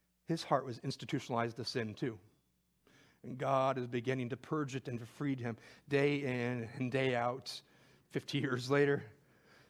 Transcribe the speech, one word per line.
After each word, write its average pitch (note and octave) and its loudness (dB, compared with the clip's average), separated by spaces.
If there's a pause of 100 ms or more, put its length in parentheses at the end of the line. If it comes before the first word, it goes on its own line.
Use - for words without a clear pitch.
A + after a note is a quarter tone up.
(260)
his D#3+ 0
heart C3+ 4
was A#2 -6
institutionalized A#2 -2
to A#2+ -4
sin A2 -2
too. A2+ -4 (1040)
And C3 -10
God C3 4
is B2 -2
beginning B2 -2
to B2+ -4
purge D3 -2
it C3+ -6
and A#2+ -4
to A#2+ -12
free C3+ -2
him A#2 -4 (320)
day C#3+ 4
in B2 -2 (120)
and B2+ -2
day C3 2
out. B2 -2 (500)
Fifty - -2
years B2+ 0
later, C#3+ 6 (680)